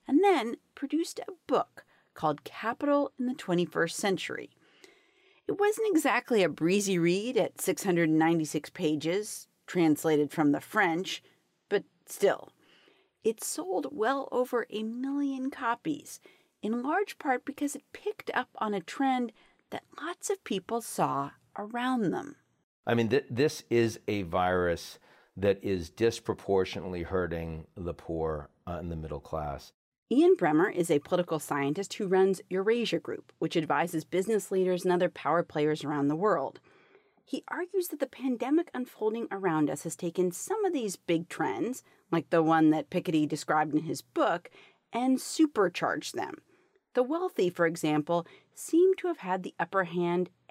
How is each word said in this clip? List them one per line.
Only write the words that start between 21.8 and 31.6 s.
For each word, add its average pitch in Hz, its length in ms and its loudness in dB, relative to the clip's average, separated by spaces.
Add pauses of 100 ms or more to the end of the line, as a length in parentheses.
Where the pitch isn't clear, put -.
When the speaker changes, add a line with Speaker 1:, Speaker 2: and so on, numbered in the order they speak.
Speaker 1:
them. - 240 -8 (500)
Speaker 2:
I 117 60 2
mean, 117 160 2
th-, 131 220 2
this 139 400 0
is 117 280 4 (100)
a 104 160 -2
virus 90 760 0 (400)
that 98 260 4
is 92 240 -2
disproportionately 95 1120 -2
hurting 82 720 -4
the 85 200 -8
poor, 80 560 -6 (160)
uh, 87 60 -8
and 85 200 -6
the 82 40 -6
middle 76 240 -8
class. 73 520 -8 (400)
Speaker 1:
Ian 339 240 6
Bremmer 156 340 2
is 170 200 -2
a 147 80 6
political 175 400 0
scientist 147 560 -2